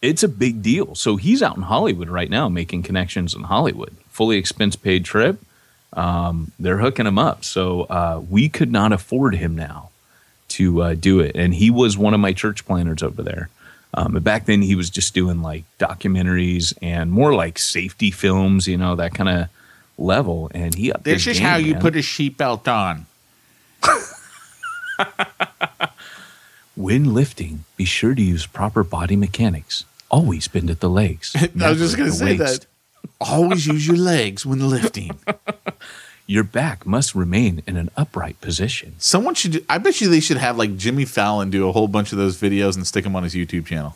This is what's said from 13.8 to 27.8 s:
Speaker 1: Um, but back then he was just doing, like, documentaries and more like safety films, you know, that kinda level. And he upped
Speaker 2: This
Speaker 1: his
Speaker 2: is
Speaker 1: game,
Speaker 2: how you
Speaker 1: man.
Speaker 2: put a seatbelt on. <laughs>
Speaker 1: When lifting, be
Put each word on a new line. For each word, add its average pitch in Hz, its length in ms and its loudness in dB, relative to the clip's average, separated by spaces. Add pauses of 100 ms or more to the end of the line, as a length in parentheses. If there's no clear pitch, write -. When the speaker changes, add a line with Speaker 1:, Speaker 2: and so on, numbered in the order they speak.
Speaker 1:
Um, 82 180 -2
but 87 100 0
back 107 220 0
then 104 160 4
he 98 140 2
was 87 160 -2
just - 240 -4
doing, 90 260 0
like, 80 220 -8 (160)
documentaries 90 920 0 (120)
and 85 280 -2
more 135 220 4
like 82 240 0
safety 95 540 -2
films, 95 560 2
you 90 100 0
know, 90 180 0
that 85 200 -4
kinda 90 340 -2 (480)
level. 90 560 0
And 85 220 -4
he 107 160 -2
upped - 140 -6
Speaker 2:
This 151 180 2
Speaker 1:
his 233 140 -2
Speaker 2:
is - 20 0
Speaker 1:
game, 180 80 2
Speaker 2:
how 175 80 4
you 156 180 2
Speaker 1:
man. - 80 -2
Speaker 2:
put 165 140 2
a 156 40 0
seatbelt 135 680 -2
on. 92 380 -2 (760)
<laughs> 1077 1200 -4 (1700)
Speaker 1:
When 113 380 2
lifting, 82 500 -2 (140)
be 95 80 -2